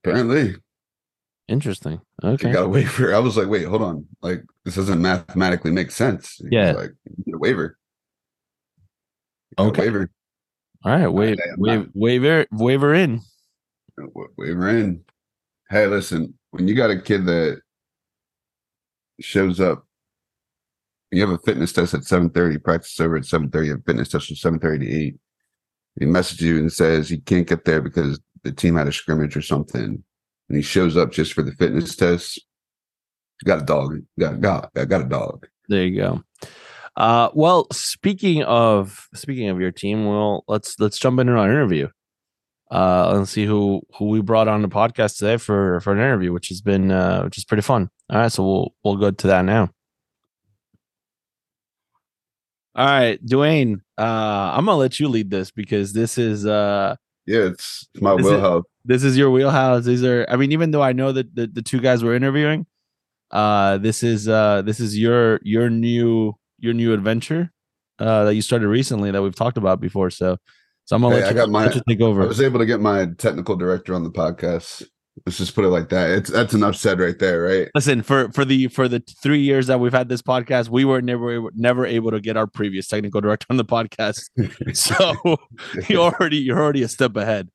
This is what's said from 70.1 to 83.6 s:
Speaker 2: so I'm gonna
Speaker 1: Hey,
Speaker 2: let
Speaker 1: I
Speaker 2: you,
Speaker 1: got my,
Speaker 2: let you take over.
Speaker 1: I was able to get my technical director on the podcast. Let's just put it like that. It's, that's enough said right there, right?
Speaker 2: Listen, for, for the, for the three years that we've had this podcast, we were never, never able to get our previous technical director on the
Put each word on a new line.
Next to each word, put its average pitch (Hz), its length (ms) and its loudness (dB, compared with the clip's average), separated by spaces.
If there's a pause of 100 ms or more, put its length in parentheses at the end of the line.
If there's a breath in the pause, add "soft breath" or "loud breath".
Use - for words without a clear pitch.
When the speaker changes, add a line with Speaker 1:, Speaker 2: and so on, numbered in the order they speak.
Speaker 2:
so 101 100 0
I'm 117 80 4
gonna 120 120 4
Speaker 1:
Hey, 113 60 4
Speaker 2:
let 95 60 0
Speaker 1:
I 104 40 0
Speaker 2:
you, 110 60 0
Speaker 1:
got 113 120 2
my, 107 160 2
Speaker 2:
let 117 100 2
you 123 120 0
take 110 140 2
over. 104 220 4
Speaker 1:
I - 20 4
was 113 160 -2
able 127 180 2
to 113 60 4
get 110 160 0
my 101 240 2 (120)
technical 92 380 -2
director 90 380 -2
on 85 100 -2
the 80 80 -6
podcast. 85 720 -4 (420)
Let's 90 120 -6
just 92 160 -6
put 104 100 0
it 92 60 4
like 85 200 0
that. 90 200 0
It's, 95 220 -2
that's 113 240 0
enough 101 200 2
said 95 240 0
right 85 200 0
there, 87 240 0
right? 95 320 0
Speaker 2:
Listen, 135 260 0
for, 131 300 0
for 139 120 -2
the, 131 260 2
for 131 180 -2
the 120 120 -2 (220)
three 147 200 0
years 135 260 2
that 131 120 2
we've 123 140 0
had 127 160 0
this 123 140 -6
podcast, 123 460 -2
we 127 160 2
were 131 180 0
never, 120 500 -4
never 123 320 0
able 113 240 -2
to 107 100 -2
get 110 160 -6
our 110 120 0
previous 98 400 -6
technical 104 340 -4
director 104 300 -2
on 127 60 2
the 120 60 0